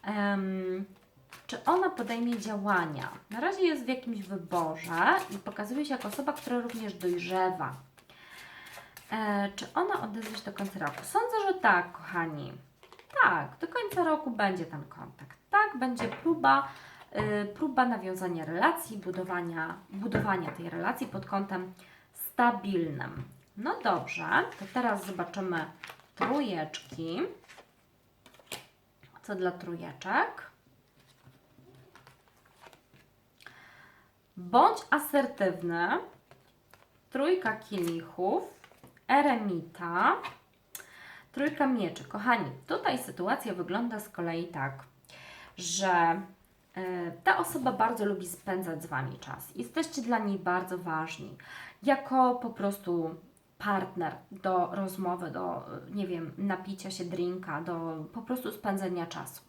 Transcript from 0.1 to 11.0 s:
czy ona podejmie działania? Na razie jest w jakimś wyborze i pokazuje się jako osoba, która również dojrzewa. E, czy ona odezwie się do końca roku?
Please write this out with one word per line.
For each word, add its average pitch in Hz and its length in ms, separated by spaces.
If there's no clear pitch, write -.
czy - 180
ona 370 260
podejmie 233 480
działania? 196 680
Na 220 100
razie 381 220
jest 302 220
w 226 40
jakimś 240 340
wyborze 185 960
i 196 80
pokazuje 214 460
się 269 100
jako 254 140
osoba, 277 240
która 247 280
również 226 340
dojrzewa. 180 840
E, 208 440
czy - 180
ona 392 280
odezwie 220 340
się - 80
do 202 80
końca 190 260
roku? 147 240